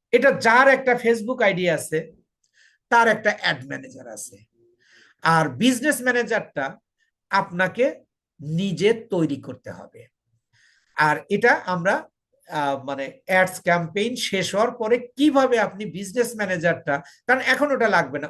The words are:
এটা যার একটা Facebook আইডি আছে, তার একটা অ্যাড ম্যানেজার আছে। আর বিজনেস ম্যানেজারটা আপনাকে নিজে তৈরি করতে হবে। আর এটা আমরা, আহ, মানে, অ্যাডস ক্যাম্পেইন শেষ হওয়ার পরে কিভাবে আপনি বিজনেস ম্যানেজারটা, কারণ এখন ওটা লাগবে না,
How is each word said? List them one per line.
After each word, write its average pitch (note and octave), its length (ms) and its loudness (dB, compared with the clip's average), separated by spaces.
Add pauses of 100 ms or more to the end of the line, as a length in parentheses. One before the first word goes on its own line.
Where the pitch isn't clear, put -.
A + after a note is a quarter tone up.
(120)
এটা C4+ 200 4
যার A#3+ 360 4
একটা C4+ 280 4
Facebook A#3 480 -2
আইডি F#3 260 2
আছে, D#3+ 420 -4 (800)
তার A#3 180 6
একটা G#3+ 340 0
অ্যাড D3+ 240 -4
ম্যানেজার C3 420 -14
আছে। A2 300 -16 (840)
আর D#3+ 280 2
বিজনেস B3+ 520 0
ম্যানেজারটা A3+ 760 -4 (520)
আপনাকে F#3 560 0 (540)
নিজে E3+ 540 0
তৈরি E3 420 -2
করতে A#2+ 360 -14
হবে। - 360 -20 (880)
আর D3+ 200 4 (140)
এটা G#3+ 240 4
আমরা, G3 560 -2 (400)
আহ, C#3 340 -4
মানে, C3+ 420 -10
অ্যাডস F#3 360 0
ক্যাম্পেইন F3+ 540 -2
শেষ F#3+ 400 -4
হওয়ার A3+ 160 2
পরে A3 260 0 (200)
কিভাবে C4+ 420 4
আপনি G3 260 -4
বিজনেস G3+ 500 -4
ম্যানেজারটা, E3 640 -2 (260)
কারণ B3+ 140 4
এখন C4+ 300 0
ওটা A3+ 160 2
লাগবে D3 320 0
না, D3 100 -10